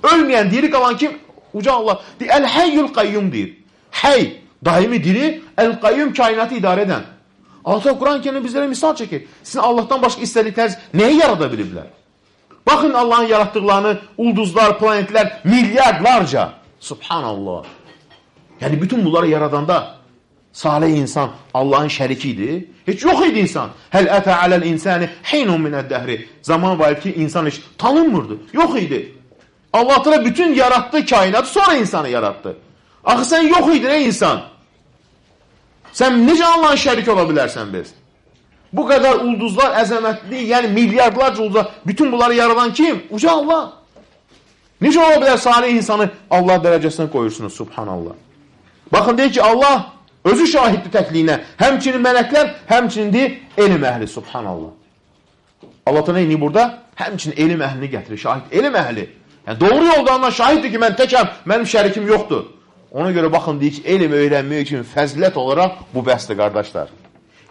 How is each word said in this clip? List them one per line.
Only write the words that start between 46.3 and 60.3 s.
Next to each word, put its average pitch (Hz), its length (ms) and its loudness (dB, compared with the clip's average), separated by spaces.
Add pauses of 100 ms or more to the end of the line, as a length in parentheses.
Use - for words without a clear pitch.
Allah 180 340 2
dərəcəsinə 160 460 0
qoyursunuz? 110 440 -4
Subhanallah. 95 600 -10 (760)
Baxın, 226 260 2
deyir 269 140 0
ki, 254 100 0
Allah 254 500 2 (320)
özü 233 220 2
şahiddir 233 460 0
təkliyinə. 160 460 0 (200)
Həmçinin 254 460 0
mələklər, 247 460 2 (180)
həmçinin 214 440 0
deyir, 254 260 0 (180)
elm 190 260 4
əhli. 120 240 -2
Subhanallah. 98 640 -10 (1160)
Allah 147 180 2
Teala 175 160 0
inni 156 200 0
burada 214 380 0 (180)
həmçinin 185 400 -8
elm 160 240 0
əhlini 135 340 -6
gətirir. 107 240 -12
Şahid, 131 340 -6
elm 254 220 0
əhli. 120 320 -4 (400)
Yəni, 113 140 -6
doğru 247 240 4
yolda 294 280 4
Allah 254 180 0